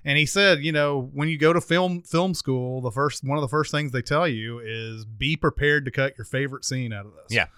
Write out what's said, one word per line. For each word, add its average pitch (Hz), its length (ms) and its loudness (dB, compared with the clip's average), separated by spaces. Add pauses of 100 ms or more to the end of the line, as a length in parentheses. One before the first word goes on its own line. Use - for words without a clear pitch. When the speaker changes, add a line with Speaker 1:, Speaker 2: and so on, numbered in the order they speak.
Speaker 1:
And 143 120 0
he 151 100 4
said, 190 360 4
you 160 100 -2
know, 143 400 0
when 143 160 -2
you 160 80 -2
go 156 160 6
to 170 80 2
film, 175 420 2
film 180 300 0
school, 127 480 -4
the 123 120 -4
first, 143 320 -2
one 139 120 0
of 151 60 -2
the 135 60 -2
first 147 240 0
things 147 180 -2
they 123 120 -2
tell 156 260 2
you 117 320 -6
is 113 440 -10
be 110 320 -2
prepared 147 500 2
to 127 40 -4
cut 135 260 -2
your 117 100 -12
favorite 135 380 -6
scene 127 280 -4
out 101 140 -10
of 104 80 -20
this. 78 200 -10
Speaker 2:
Yeah. 98 120 2 (120)